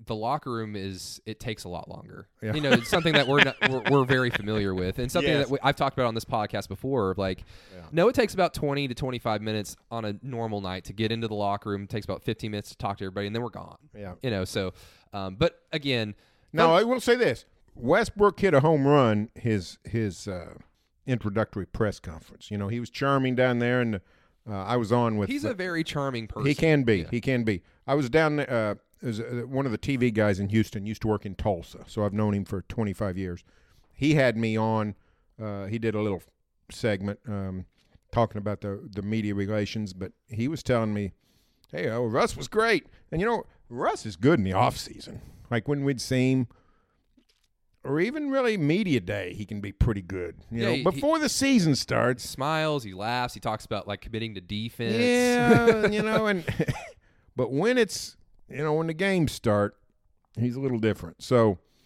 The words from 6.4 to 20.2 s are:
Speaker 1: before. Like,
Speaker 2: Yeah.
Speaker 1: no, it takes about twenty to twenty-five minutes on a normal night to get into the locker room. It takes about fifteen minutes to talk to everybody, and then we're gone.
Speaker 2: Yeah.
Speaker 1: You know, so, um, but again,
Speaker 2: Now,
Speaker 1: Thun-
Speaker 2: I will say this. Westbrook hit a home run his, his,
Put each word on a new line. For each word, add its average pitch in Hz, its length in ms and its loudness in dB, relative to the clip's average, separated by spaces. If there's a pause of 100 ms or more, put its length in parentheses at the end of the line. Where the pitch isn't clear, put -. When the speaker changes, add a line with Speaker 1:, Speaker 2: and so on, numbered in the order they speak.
Speaker 1:
before. 101 500 -2
Like, 95 260 -2 (300)
Speaker 2:
Yeah. 90 80 -18 (100)
Speaker 1:
no, 170 160 4
it 262 60 2
takes 226 180 2
about 185 220 0
twenty 139 340 -2
to 120 60 -6
twenty-five 117 480 -4
minutes 107 340 -6 (140)
on 117 160 -6
a 104 160 -4
normal 113 400 -6
night 92 220 -8
to 95 100 -14
get 110 180 -2
into 113 160 -4
the 107 60 -8
locker 101 340 -2
room. 101 140 -4
It 98 80 -14
takes 110 160 -6
about 95 160 -6
fifteen 110 300 -6
minutes 104 180 -8
to - 80 -20
talk 101 200 -6
to 98 60 -10
everybody, 98 220 -6
and 107 100 -6
then 120 60 -4
we're 117 80 -8
gone. - 260 -16 (180)
Speaker 2:
Yeah. 98 280 -12
Speaker 1:
You 127 80 -4
know, 95 160 -2
so, 95 260 -4 (400)
um, 95 220 -8
but 156 260 -2 (120)
again, 127 420 -2 (400)
Speaker 2:
Now, 165 140 6
Speaker 1:
Thun- 165 120 8
Speaker 2:
I - 40 6
will 247 160 0
say 247 160 4
this. 175 280 0 (300)
Westbrook 202 640 2
hit 190 140 6
a 135 60 10
home 147 260 6
run 117 480 6
his, 107 500 -2
his, 110 420 -4